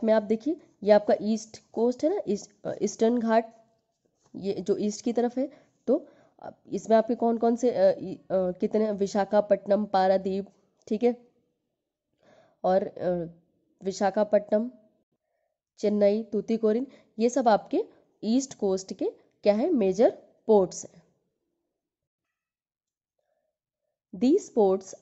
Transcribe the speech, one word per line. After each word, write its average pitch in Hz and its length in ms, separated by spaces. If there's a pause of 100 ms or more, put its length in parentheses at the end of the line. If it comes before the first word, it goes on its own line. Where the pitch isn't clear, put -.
में 220 100
आप 220 100
देखिए, 220 380 (220)
ये 196 80
आपका 208 300
ईस्ट 214 420 (100)
कोस्ट 247 300
है 339 120
ना, 403 120
ईस्ट, 202 240 (140)
अ, - 60 (100)
ईस्टर्न 226 360
घाट, 226 380 (800)
ये 190 180
जो 190 240
ईस्ट 208 280
की 233 80
तरफ 233 240
है, 262 120 (380)
तो 262 200 (320)
अब - 160 (160)
इसमें 208 260
आपके 220 180
कौन 233 220
कौन 233 180
से, 240 160
अ, 190 280
ई-, 185 160
अ, - 160
कितने, 202 600
विशाखापट्टनम, 202 960
पारादीप, 190 600 (400)
ठीक 220 160
है, 240 140 (1500)
और, 190 240
अ, 175 380 (580)
विशाखापट्टनम, 208 880 (1040)
चेन्नई, 208 460
तूतीकोरिन, 220 640 (320)
ये 233 100
सब 247 180
आपके 233 380 (380)
ईस्ट 254 300
कोस्ट 190 400
के 349 180 (320)
क्या 208 100
है? 247 160
मेजर 220 480 (300)
पोर्ट्स 196 380
हैं। - 160 (3250)
These 262 420
ports 190 440